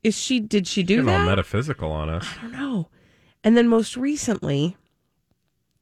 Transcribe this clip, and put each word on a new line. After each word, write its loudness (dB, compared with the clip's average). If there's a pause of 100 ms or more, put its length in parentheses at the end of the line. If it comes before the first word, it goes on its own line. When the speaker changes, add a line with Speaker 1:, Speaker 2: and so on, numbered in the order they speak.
Speaker 1:
Is 0
she, -2
did 0
she -2
do 2
Speaker 2:
Getting 2
all 4
Speaker 1:
that? 2
Speaker 2:
metaphysical -2
on -4
us. -4 (120)
Speaker 1:
I -16
don't -12
know. -6 (540)
And 6
then 6
most 2
recently, -2 (1040)